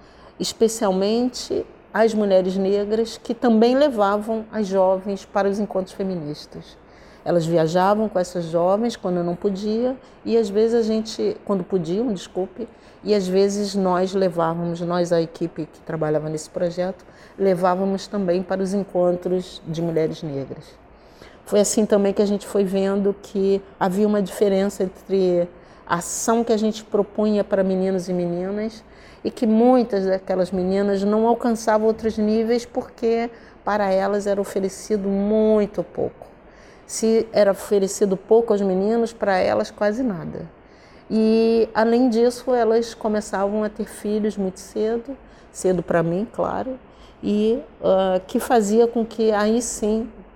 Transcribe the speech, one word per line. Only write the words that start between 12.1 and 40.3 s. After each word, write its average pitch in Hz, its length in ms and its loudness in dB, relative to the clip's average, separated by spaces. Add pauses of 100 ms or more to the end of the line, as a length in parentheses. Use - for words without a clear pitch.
desculpe, 190 560 -8 (360)
e 208 100 2
às 190 140 0
vezes 196 480 0
nós 185 360 2
levávamos, 170 680 0
nós, 175 320 0
a 165 100 2
equipe 165 500 -8
que - 100 -20
trabalhava 156 460 -2
nesse 156 220 -8
projeto, 180 540 -4 (340)
levávamos 190 680 0
também 185 340 -2
para 190 180 -4
os 190 140 -2
encontros 180 920 -2
de 165 120 -6
mulheres 160 400 -2
negras. 143 440 -10 (800)
Foi 208 160 2
assim 208 260 2
também 202 260 2
que 214 100 0
a 202 40 4
gente 202 180 -2
foi 202 200 0
vendo 196 580 0
que 196 400 -2 (160)
havia 196 300 2
uma 208 120 2
diferença 196 600 0
entre 185 640 0 (380)
a 175 120 -2
ação 233 440 -2
que 226 100 0
a 214 40 2
gente 214 260 -2
propunha 208 600 0
para 196 180 0
meninos 190 460 0
e 185 40 -4
meninas 180 720 -4 (400)
e - 80 -4
que - 160 -2
muitas 226 600 4
daquelas 185 440 0
meninas 196 540 0
não 214 240 2
alcançavam 220 580 0
outros 220 320 -2
níveis 226 480 0
porque 233 640 -4 (340)
para 202 280 0
elas 196 340 0
era 202 140 0
oferecido 196 680 -4
muito 208 760 2
pouco. - 480 -8 (520)
Se 220 480 0
era 202 200 4
oferecido 190 640 0
pouco 226 340 4
aos 202 80 2
meninos, 202 540 0
para 196 240 0
elas 208 320 0
quase 208 320 -2
nada. 165 480 -6 (600)